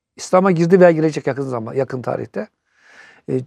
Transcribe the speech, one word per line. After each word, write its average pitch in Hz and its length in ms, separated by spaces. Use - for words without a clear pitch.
İslam'a 190 360
girdi 170 280
veya 180 120
girecek 156 360
yakın 139 160
zaman, 123 300
yakın 131 280
tarihte. 127 460
E, 131 200